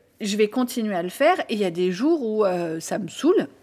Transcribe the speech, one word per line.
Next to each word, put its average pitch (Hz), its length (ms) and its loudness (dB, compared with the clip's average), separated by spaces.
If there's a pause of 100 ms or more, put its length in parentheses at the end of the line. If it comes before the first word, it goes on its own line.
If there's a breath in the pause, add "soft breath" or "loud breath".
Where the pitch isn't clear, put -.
(200)
je 208 160 -4
vais 214 120 4
continuer 226 460 -2
à 170 80 -2
le 180 60 -4
faire, 320 400 2
et 226 60 -4
il 208 40 -2
y 202 60 0
a 180 60 0
des 180 220 0
jours 285 300 0
où, 214 220 0
euh, 170 360 -2
ça - 180 -4
me 175 100 -6
saoule, 339 400 2 (140)